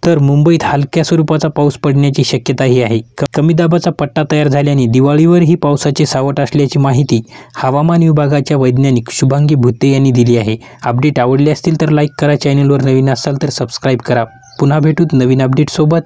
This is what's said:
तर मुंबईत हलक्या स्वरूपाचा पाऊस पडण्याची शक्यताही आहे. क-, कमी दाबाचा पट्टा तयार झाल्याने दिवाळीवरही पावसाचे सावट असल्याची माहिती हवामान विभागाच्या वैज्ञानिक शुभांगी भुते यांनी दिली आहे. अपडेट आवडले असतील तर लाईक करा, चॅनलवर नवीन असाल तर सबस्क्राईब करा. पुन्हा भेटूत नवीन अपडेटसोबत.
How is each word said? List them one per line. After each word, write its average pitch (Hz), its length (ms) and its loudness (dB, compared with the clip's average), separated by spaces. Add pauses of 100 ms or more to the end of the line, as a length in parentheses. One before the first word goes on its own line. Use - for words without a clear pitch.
तर 170 120 2
मुंबईत 147 440 2
हलक्या 143 420 -2
स्वरूपाचा 156 440 -2
पाऊस 147 260 0
पडण्याची 139 500 0
शक्यताही 127 580 0
आहे. 113 180 -2 (180)
क-, - 60 -2 (100)
कमी 160 200 2
दाबाचा 170 360 0
पट्टा 147 320 -4 (100)
तयार 151 160 0
झाल्याने 139 380 0
दिवाळीवरही 151 680 2
पावसाचे 147 520 -2
सावट 139 340 -2
असल्याची 143 380 -2
माहिती 135 440 0 (340)
हवामान 151 460 0
विभागाच्या 147 540 0
वैज्ञानिक 127 540 0
शुभांगी 143 440 0
भुते 127 380 0
यांनी 135 180 2
दिली 120 260 2
आहे. 107 200 -2 (280)
अपडेट 131 360 -2
आवडले 135 300 2
असतील 156 300 -2
तर 160 80 0
लाईक 147 220 0 (100)
करा, 147 160 2
चॅनलवर 139 460 0
नवीन 135 280 2
असाल 139 320 -4
तर 147 60 -2
सबस्क्राईब 131 500 -4
करा. 120 260 -2 (360)
पुन्हा 143 180 2
भेटूत 156 340 0
नवीन 131 300 2
अपडेटसोबत. 151 640 0